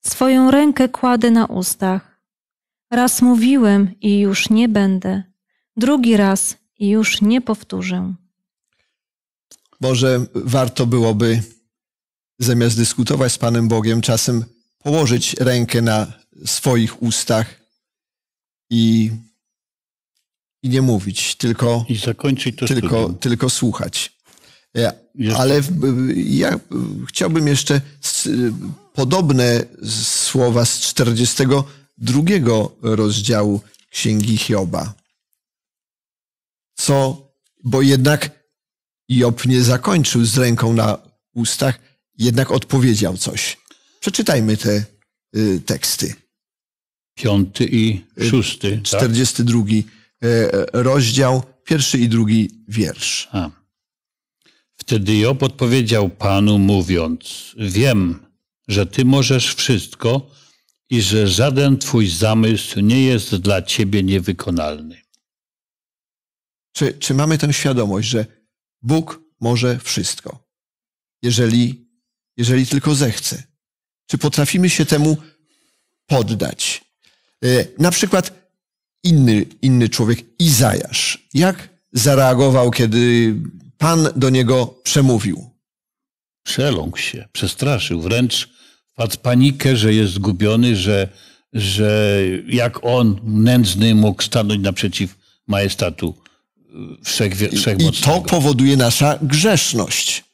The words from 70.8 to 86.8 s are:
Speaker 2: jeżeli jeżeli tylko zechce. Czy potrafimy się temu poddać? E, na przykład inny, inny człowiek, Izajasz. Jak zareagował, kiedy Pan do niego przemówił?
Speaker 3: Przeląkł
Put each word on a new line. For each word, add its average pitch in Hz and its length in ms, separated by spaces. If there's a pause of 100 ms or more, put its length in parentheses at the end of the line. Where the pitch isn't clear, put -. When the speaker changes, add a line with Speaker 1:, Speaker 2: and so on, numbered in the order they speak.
Speaker 2:
jeżeli 120 680 (500)
jeżeli 127 280
tylko 143 280
zechce. 131 480 (640)
Czy - 100
potrafimy 175 520
się 165 160
temu 151 320 (920)
poddać? 107 800 (600)
E, - 20 (320)
na 175 120
przykład 185 420 (720)
inny, 127 420 (160)
inny 123 280
człowiek, 117 300 (200)
Izajasz. 120 920
Jak 180 360 (240)
zareagował, 127 800
kiedy 117 640 (420)
Pan 160 380
do 131 140
niego 127 380 (160)
przemówił? 117 680 (920)
Speaker 3:
Przeląkł 92 540